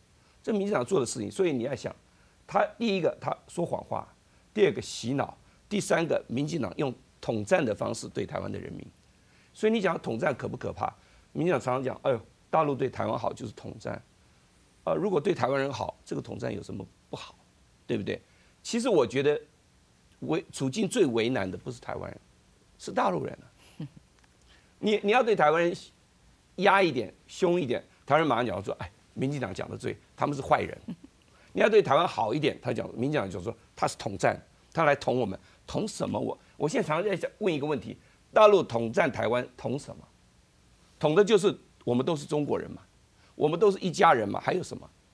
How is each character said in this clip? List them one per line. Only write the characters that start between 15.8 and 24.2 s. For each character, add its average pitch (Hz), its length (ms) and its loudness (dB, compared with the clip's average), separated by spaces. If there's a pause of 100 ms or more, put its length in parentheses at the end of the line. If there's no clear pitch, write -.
这 - 120 -8
个 143 60 -4
统 127 180 -10
战 123 140 -6
有 98 100 -8
什 - 100 -14
么 104 120 -10 (240)
不 - 60 -10
好？ - 200 -16 (500)
对 117 120 -2
不 101 60 -6
对？ 95 160 -6 (440)
其 233 160 -4
实 240 100 0
我 160 160 6
觉 123 160 0
得 147 180 2 (840)
为， 151 300 -2
处 135 180 -4
境 196 180 -2
最 202 180 2
为 117 240 2
难 104 200 -2
的 92 80 -8
不 127 140 -10
是 120 80 -14
台 - 160 -10
湾 92 140 -10
人， - 100 -16 (580)
是 - 140 -12
大 233 180 0
陆 170 140 -2
人 - 120 -8
啊。 - 100 -20 (340)
<laughs> 151 80 -10 (920)